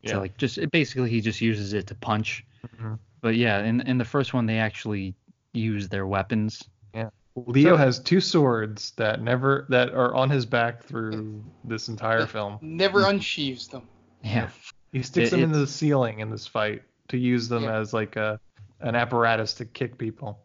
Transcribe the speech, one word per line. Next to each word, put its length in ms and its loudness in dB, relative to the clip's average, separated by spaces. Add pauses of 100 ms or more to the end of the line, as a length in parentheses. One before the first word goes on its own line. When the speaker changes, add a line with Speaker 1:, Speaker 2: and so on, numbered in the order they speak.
Speaker 1:
Yeah. 100 -6
Speaker 2:
So, 60 0
like, 180 -8
just, 220 -2
it, 120 -2
basically, 380 0
he 120 2
just 200 -2
uses 320 0
it 140 -4
to 80 -12
punch. 500 -4 (220)
Speaker 1:
Mm-hmm. 260 -10 (280)
Speaker 2:
But 140 2
yeah, 280 4
in, 180 2
in 160 0
the 80 0
first 280 -2
one, 120 2
they 140 0
actually 560 -4 (380)
use 360 -2
their 180 -4
weapons. 560 -2 (300)
Speaker 1:
Yeah. 160 -8 (260)
Leo 360 6
Speaker 2:
So 60 8
Speaker 1:
has 220 4
two 220 4
swords 760 2
that 240 0
never, 480 2
that 240 4
are 200 2
on 160 2
his 160 2
back 380 0
through 600 -8 (200)
this 240 -6
entire 400 0
film. 340 -8
Speaker 3:
Never 400 2
Speaker 2:
Mm-hmm. 100 4
Speaker 3:
unsheaves 580 -4
them. 180 -16 (360)
Speaker 2:
Yeah. 260 0 (420)
Speaker 1:
He 120 -4
sticks 260 2
Speaker 2:
It, 20 2
Speaker 1:
them 80 4
Speaker 2:
it 40 6
Speaker 1:
into 160 2
the 80 2
ceiling 520 0
in 100 -6
this 180 -10
fight 360 -2 (260)
to 80 -2
use 320 0
them 140 0
Speaker 3:
Yeah. 160 -2
Speaker 1:
as, 140 -6
like, 220 -2
a, 240 -2 (420)
an 140 -2
apparatus 600 2
to 100 -10
kick 320 -8
people. 480 -8